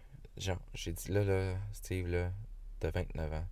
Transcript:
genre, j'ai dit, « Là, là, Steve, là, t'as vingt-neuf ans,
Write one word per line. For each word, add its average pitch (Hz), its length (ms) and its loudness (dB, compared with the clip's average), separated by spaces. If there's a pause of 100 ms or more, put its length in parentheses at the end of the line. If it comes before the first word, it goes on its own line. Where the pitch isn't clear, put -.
(360)
genre, 92 240 0 (140)
j'ai - 180 -2
dit, « - 200 -4
Là, 101 120 6
là, 95 320 4 (160)
Steve, 92 360 -2
là, 87 220 4 (480)
t'as 80 120 0
vingt-neuf 80 420 0
ans, 80 200 0